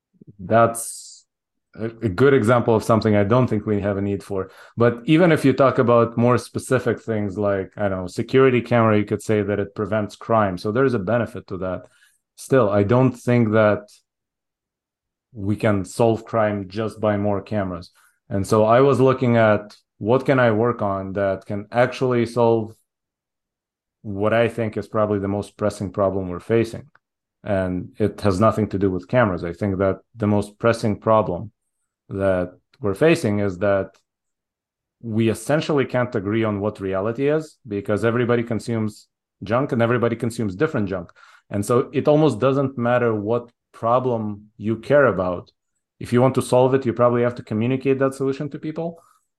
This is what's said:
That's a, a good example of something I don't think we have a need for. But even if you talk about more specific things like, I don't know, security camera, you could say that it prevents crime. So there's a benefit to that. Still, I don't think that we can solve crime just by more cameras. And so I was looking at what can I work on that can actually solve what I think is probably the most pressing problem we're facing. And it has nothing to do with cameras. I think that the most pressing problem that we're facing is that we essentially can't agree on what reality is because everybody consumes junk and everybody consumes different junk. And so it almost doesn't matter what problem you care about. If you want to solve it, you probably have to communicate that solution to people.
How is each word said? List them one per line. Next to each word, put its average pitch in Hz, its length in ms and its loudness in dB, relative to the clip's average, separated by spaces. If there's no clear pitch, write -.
That's - 760 -2
a, 110 100 -8
a 117 200 -6
good 127 260 2
example 117 400 4
of 104 120 0
something 107 320 2
I 101 80 2
don't 120 220 2
think 104 180 -4
we 104 160 -2
have 98 160 -2
a 98 40 -4
need 101 220 -4
for. 95 260 -8
But 117 300 2
even 160 260 4
if 147 100 0
you 135 80 6
talk 131 260 2
about 117 400 4
more 120 200 4
specific 120 640 -4
things 104 360 -6
like, 101 380 -2
I 104 140 -2
don't 95 140 -4
know, 90 40 -8
security 120 540 2
camera, 113 360 2
you 104 60 0
could 101 180 -6
say 107 200 0
that 101 180 -2
it 101 160 -6
prevents 104 400 -6
crime. 104 420 0
So 107 140 -6
there's 131 220 2
a 113 60 -2
benefit 107 480 -4
to 98 100 -10
that. 90 300 -8
Still, 123 320 2
I 101 140 2
don't 123 280 2
think 120 400 0
that 104 380 2
we 104 240 -4
can 104 260 0
solve 113 400 0
crime 104 460 -2
just 104 320 -8
by 107 160 0
more 101 240 -2
cameras. 92 500 -8
And 98 180 -4
so 107 160 4
I 113 160 6
was 135 220 4
looking 131 340 2
at 107 400 2
what 123 280 0
can 139 140 2
I 120 120 4
work 117 300 0
on 98 320 -4
that 98 320 -4
can 104 280 -10
actually 123 520 0
solve 117 480 0
what 104 300 -4
I 117 160 4
think 110 300 -6
is 101 100 -6
probably 104 320 0
the 98 80 -4
most 101 300 -4
pressing 101 340 -4
problem 95 380 -2
we're 87 100 -8
facing. - 500 -2
And 92 560 -4
it 101 220 -2
has 95 180 0
nothing 107 300 2
to 98 100 -4
do 98 100 0
with 90 200 -6
cameras. 98 340 0
I 85 80 -6
think 95 280 -4
that 95 200 0
the 110 120 -2
most 104 300 -2
pressing 113 440 0
problem 107 500 0
that 95 480 -2
we're 98 140 -2
facing 123 460 2
is 98 200 -4
that 98 300 0
we 113 280 0
essentially 143 560 -2
can't 123 300 -2
agree 107 280 -2
on 104 160 -2
what 104 200 -4
reality 104 500 -4
is 156 280 -4
because 101 360 -2
everybody 117 400 0
consumes 110 640 -6
junk 120 280 -2
and 120 100 0
everybody 117 340 0
consumes 113 400 -6
different 120 340 -2
junk. 90 220 -8
And 104 160 -4
so 127 280 0
it 135 140 -2
almost 151 320 4
doesn't 135 380 0
matter 120 360 0
what 110 380 -4
problem 113 760 -2
you 110 200 -4
care 139 280 4
about. 92 460 -2
If - 120 -14
you 120 100 4
want 127 140 4
to 123 60 0
solve 127 320 2
it, 135 120 0
you 113 80 0
probably 120 280 2
have 120 140 -2
to 113 80 -14
communicate 127 560 -2
that 135 160 -2
solution 135 340 -6
to 151 100 -14
people. 165 420 -10